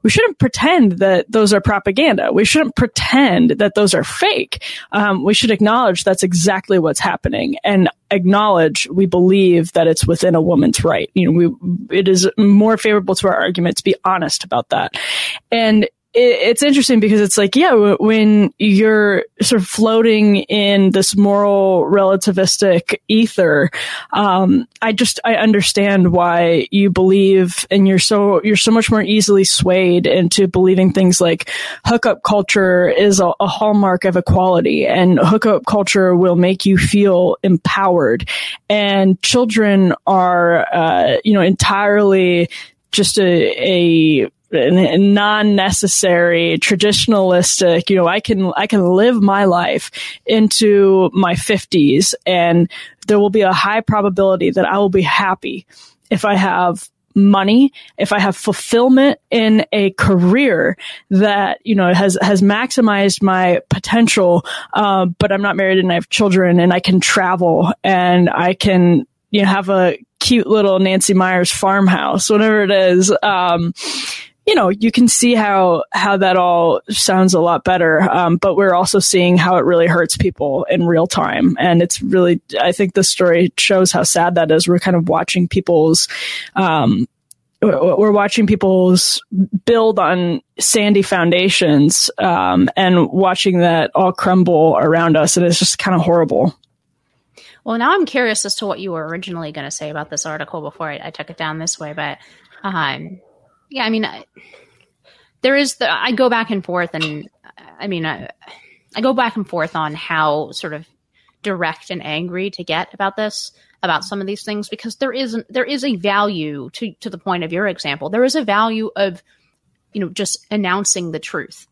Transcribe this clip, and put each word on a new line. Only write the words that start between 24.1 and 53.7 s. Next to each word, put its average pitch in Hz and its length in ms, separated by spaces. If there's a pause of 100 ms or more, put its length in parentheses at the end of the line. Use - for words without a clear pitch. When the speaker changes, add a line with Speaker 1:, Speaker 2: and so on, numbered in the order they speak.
Speaker 1:
um, 196 540 (140)
I 220 120
just, 208 320
I 226 100
understand 202 760
why 170 580
you 196 200
believe, 190 800
and 196 160
you're 190 120
so, 202 440
you're 208 140
so 220 140
much 226 200
more 214 120
easily 196 420
swayed 180 640
into 185 420
believing 185 440
things 185 280
like 170 300 (340)
hookup 233 380
culture 190 680
is 196 320
a, 180 200
a 196 60
hallmark 202 580
of 180 120
equality, 175 680
and 180 320
hookup 208 480
culture 185 500
will 175 200
make 180 280
you 196 140
feel 190 640
empowered, 175 840 (400)
and 196 540
children 208 720 (120)
are, 175 680
uh, 165 500
you 214 100
know, 196 60
entirely 196 1080 (440)
just - 260
a, 165 1040
a, - 80 (220)
a 160 440
non-necessary, 196 1600
traditionalistic, 185 1300
you 196 60
know, 175 100
I 190 140
can, 190 360
I 202 100
can 202 160
live 202 400
my 202 220
life 175 460 (340)
into 202 880
my 180 220
fifties, 170 800 (100)
and 175 460 (360)
there 208 120
will 202 120
be 208 120
a 185 100
high 214 300